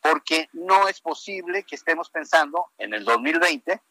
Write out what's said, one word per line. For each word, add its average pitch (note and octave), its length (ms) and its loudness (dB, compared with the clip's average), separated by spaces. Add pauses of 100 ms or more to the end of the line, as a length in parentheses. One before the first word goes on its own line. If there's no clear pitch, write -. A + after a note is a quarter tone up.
Porque D#3+ 520 0
no F#3+ 340 4
es - 140 -4
posible F#3 600 -6
que - 120 -14
estemos E3 340 -4
pensando D#3+ 680 0
en G#2 160 -8
el G#2+ 120 -6
dos A#3 160 2
mil D#4+ 180 0
veinte C#4 520 0